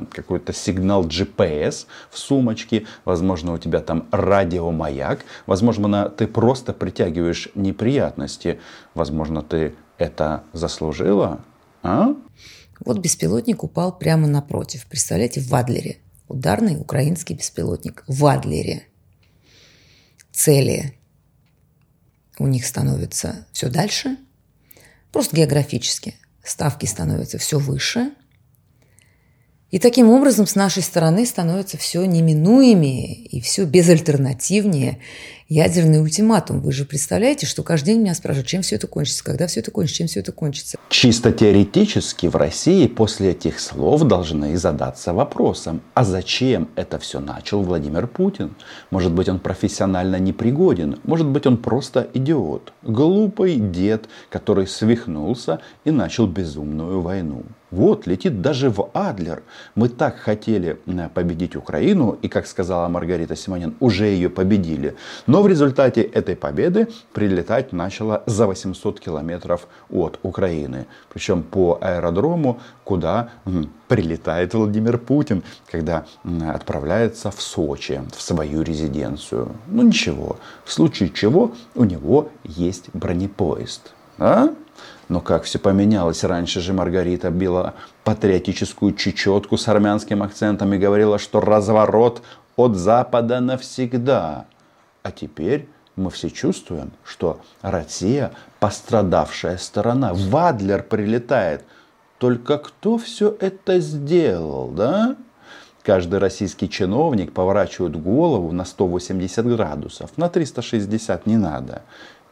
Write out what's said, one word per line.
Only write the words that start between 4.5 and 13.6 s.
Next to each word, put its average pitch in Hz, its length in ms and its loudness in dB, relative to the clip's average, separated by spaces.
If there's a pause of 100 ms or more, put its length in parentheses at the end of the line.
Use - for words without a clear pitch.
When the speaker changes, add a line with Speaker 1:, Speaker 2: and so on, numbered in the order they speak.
Speaker 1:
возможно, 101 420 2
на-, 101 200 0
ты 110 200 -2
просто 120 440 0
притягиваешь 87 840 -4
неприятности, 98 1040 -2 (340)
возможно, 78 480 -4
ты 78 320 -4 (240)
это 78 540 -4
заслужила, 82 880 -2 (420)
а? 175 320 2 (640)
Speaker 2:
Вот 202 200 -4
беспилотник 185 680 -2